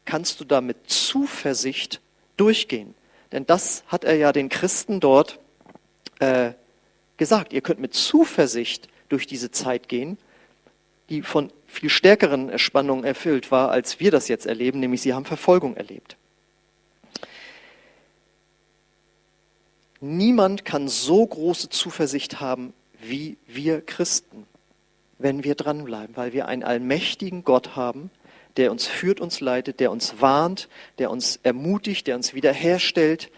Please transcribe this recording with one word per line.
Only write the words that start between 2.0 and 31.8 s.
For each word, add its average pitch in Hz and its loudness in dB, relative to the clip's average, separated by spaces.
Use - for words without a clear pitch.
durchgehen.“ 202 2
Denn 135 -6
das - 2
hat - -4
er 156 4
ja 147 4
den 135 -2
Christen - -2
dort, 139 4
äh, 127 2
gesagt. 185 0
Ihr 135 -2
könnt - -2
mit 127 -8
Zuversicht 131 2
durch 135 -2
diese 120 -8
Zeit 127 -4
gehen, 139 -6
die 151 -4
von - -2
viel - -6
stärkeren 143 4
Spannungen 139 0
erfüllt 135 -2
war, 131 4
als - -2
wir 196 4
das 143 4
jetzt 113 -4
erleben, 123 -2
nämlich 123 -2
sie 127 0
haben 131 -6
Verfolgung 165 2
erlebt. - -14
Niemand 196 2
kann 143 -2
so 160 4
große 165 -2
Zuversicht - -4
haben 127 -6
wie 143 -8
wir 147 -2
Christen, - -6
wenn 139 -2
wir 143 0
dranbleiben, 139 -6
weil 123 -6
wir 135 -4
einen 123 -6
allmächtigen 165 -4
Gott - 2
haben, 131 -6
der 127 4
uns 120 -4
führt, - -2
uns 170 -8
leitet, 127 -4
der 123 2
uns 113 -6
warnt, 147 2
der 131 -2
uns - -6
ermutigt, 165 -2